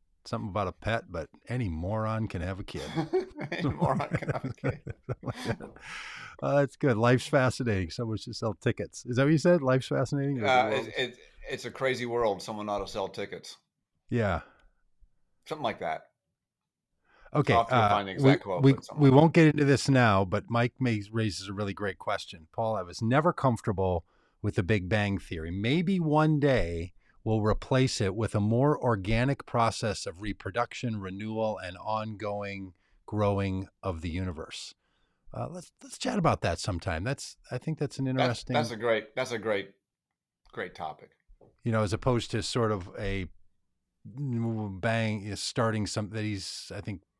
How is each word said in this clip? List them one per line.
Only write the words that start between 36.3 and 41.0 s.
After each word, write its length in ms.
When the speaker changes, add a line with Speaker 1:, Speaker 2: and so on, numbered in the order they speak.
Speaker 1:
that 180
sometime. 460
That's, 320
I 80
think 200
that's 200
an 80
Speaker 2:
That's, 120
Speaker 1:
interesting 360
Speaker 2:
that's 160
a 60
great, 380
that's 180
a 60
great, 320
great 220
topic. 360